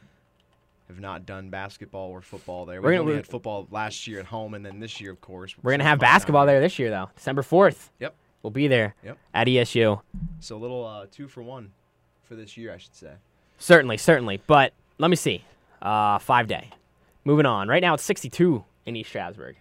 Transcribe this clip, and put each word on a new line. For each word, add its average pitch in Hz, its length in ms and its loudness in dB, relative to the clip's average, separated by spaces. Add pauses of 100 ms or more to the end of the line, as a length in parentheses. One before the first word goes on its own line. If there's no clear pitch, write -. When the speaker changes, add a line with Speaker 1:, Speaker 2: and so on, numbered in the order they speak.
(880)
Speaker 1:
Have 92 120 -20
not 92 240 -12
done 95 260 -14
basketball 95 600 -14
or 90 100 -16
football 90 460 -14
there. 90 160 -12
Speaker 2:
We're 127 60 2
Speaker 1:
We 175 60 4
Speaker 2:
gonna, 180 80 2
Speaker 1:
only 151 100 0
Speaker 2:
we 147 60 -2
Speaker 1:
had - 80 -10
football 104 440 -10
last 107 380 -8
year 104 100 -12
at 92 80 -14
home, 107 280 -10
and 101 120 -14
then 98 140 -16
this 113 200 -14
year, 95 120 -14
of 90 80 -20
course, 92 420 -16
Speaker 2:
we're 123 80 0
gonna 143 140 0
Speaker 1:
some 156 40 4
Speaker 2:
have 147 120 4
Speaker 1:
fun 123 60 6
down 135 80 10
Speaker 2:
basketball 151 320 4
Speaker 1:
here. 139 80 6
Speaker 2:
there 135 60 6
this 175 200 0
year, 117 100 -2
though. 95 240 -6
December 139 280 -6
fourth. 175 480 4 (100)
Speaker 1:
Yep. 131 140 -10 (280)
Speaker 2:
We'll 110 80 -10
be 135 180 0
there 110 260 2 (100)
Speaker 1:
Yep. 113 120 -16 (160)
Speaker 2:
at 117 160 2
E 127 100 4
S 120 180 0
U. 107 260 2 (380)
Speaker 1:
So - 160 -16
a - 20 -14
little, 123 260 -8
uh, 107 260 -14
two 143 180 -16
for 127 140 -18
one 117 300 -18 (520)
for 120 100 -20
this 110 220 -18
year, 113 180 -14
I - 20 -16
should - 180 -20
say. 76 180 -20 (460)
Speaker 2:
Certainly, 131 400 4
certainly. 117 480 2
But 143 280 4 (240)
let 156 120 0
me 175 60 4
see. 101 280 -6 (360)
Uh, 104 380 0
five 120 300 0
day. 92 220 -8 (540)
Moving 147 220 4
on. 104 220 0
Right 151 140 2
now 170 120 2
it's - 80 -4
sixty-two 175 640 -2 (200)
in 117 120 -10
East 110 140 -12
Stroudsburg. 87 500 -12